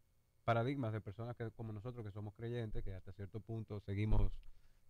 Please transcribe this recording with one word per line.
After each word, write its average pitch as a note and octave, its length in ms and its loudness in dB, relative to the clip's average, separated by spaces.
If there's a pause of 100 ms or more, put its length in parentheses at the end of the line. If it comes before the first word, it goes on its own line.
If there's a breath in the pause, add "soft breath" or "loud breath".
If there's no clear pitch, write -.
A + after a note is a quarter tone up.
(440)
paradigmas A#2+ 500 2
de G#2+ 80 -4
personas A#2 340 -10
que, A2+ 160 -6
como A2 220 -10
nosotros, A#2+ 300 -10
que G#2 80 -10
somos G#2 220 -8
creyentes, A#2 500 -2
que G2 120 -2
hasta F2+ 180 -10
cierto G2 260 -10
punto A2 420 -8
seguimos, G#2+ 500 6 (580)